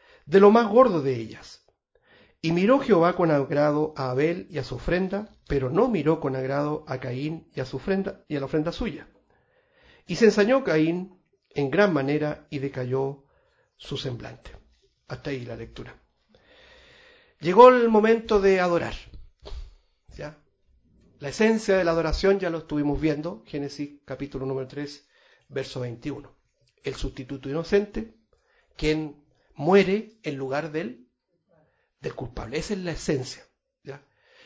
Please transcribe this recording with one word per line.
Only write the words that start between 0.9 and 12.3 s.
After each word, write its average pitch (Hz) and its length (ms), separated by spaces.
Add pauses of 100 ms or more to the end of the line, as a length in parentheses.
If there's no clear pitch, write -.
de 131 140
ellas. - 500 (760)
Y 160 100
miró 202 280
Jehová 180 360
con 175 160
agrado 147 640
a 131 140
Abel 165 400
y 151 80
a 131 40
su 127 120
ofrenda, 185 600 (120)
pero 131 240
no 214 160
miró 160 320
con 131 160
agrado 143 520
a 131 120
Caín 135 560
y - 40
a 127 60
su 135 120
ofrenda, 190 500
y 151 80
a 139 40
la 139 60
ofrenda 156 260
suya. 185 360 (960)
Y 175 120
se 226 80
ensañó 214 380
Caín 165 560 (300)
en 139 220
gran 185 220
manera 147 580